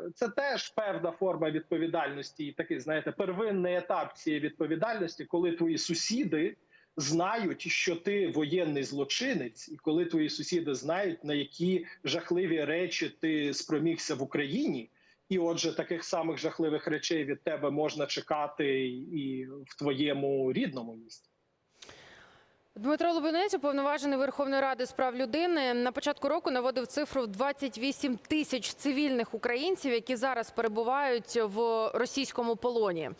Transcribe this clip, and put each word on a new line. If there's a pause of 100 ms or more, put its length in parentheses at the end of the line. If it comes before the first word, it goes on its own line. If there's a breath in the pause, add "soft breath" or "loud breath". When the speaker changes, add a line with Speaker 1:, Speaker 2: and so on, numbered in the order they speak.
(160)
Speaker 1:
це
теж
певна
форма
відповідальності
і
такий,
знаєте,
первинний
етап
цієї
відповідальності,
коли
твої
сусіди (420 soft breath)
знають,
що
ти
воєнний
злочинець,
і
коли
твої
сусіди
знають,
на
які (180 loud breath)
жахливі
речі
ти
спромігся
в
Україні, (400 soft breath)
і
отже,
таких
самих
жахливих
речей
від
тебе
можна
чекати
і
в
твоєму
рідному
місті. (1500 loud breath)
Speaker 2:
Дмитро
Лубінець,
уповноважений
Верховної
Ради
з
прав
людини,
на
початку
року
наводив
цифру
в
двадцять
вісім
тисяч
цивільних
українців,
які
зараз
перебувають
в
російському
полоні.